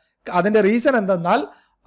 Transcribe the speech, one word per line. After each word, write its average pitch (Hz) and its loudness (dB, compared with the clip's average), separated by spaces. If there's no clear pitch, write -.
അതിൻ്റെ 208 2
റീസൺ 240 0
എന്തെന്നാൽ, 190 -2